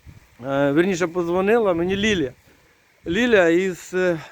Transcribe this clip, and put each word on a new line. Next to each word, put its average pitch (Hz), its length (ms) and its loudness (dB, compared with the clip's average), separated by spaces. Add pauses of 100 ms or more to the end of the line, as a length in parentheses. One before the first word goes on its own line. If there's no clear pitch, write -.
(460)
е, 139 280 0
вірніше, 175 340 0
позвонила 185 640 0
мені 175 220 -2
Лілія. 196 380 0 (760)
Лілія 196 420 2
із, 180 440 -2
е, 180 260 0 (120)